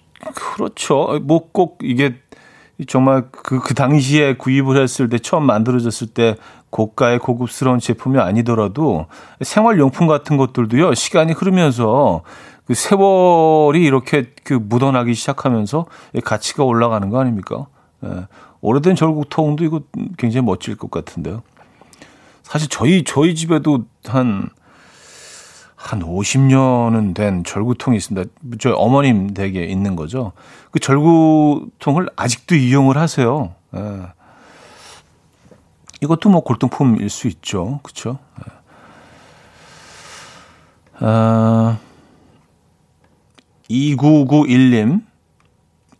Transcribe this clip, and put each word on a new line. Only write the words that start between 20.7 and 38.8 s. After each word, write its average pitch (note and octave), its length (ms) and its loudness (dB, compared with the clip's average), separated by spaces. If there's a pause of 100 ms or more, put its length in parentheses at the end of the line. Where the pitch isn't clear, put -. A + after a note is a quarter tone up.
것 G2+ 140 -14
같은데요. F2+ 520 -10 (1000)
사실 D#3 260 -6
저희, D#3+ 360 2
저희 D#3+ 300 0
집에도 D3+ 500 -2 (220)
한, A#2 420 -2 (1300)
한 - 260 -8
오십 F#2 400 -2
년은 A#2+ 720 2
된 G2 300 -2
절구통이 A#2 520 -2
있습니다. F#2+ 340 -6 (300)
저희 B2 160 0
어머님 A2+ 580 2
댁에 F#2+ 300 -6
있는 F#2+ 320 -4
거죠. F#2+ 360 -8 (380)
그 - 80 -12
절구통을 D#3 1400 2
아직도 - 380 -4
이용을 C3+ 420 4
하세요. C#3+ 580 -2 (200)
예. G2 60 -10 (2250)
이것도 D#3 300 0
뭐, F3 120 4
골동품일 A#2+ 680 -2
수 - 180 -8
있죠. G#2+ 540 -8
그쵸? - 360 -12 (220)
예. - 120 -20 (2500)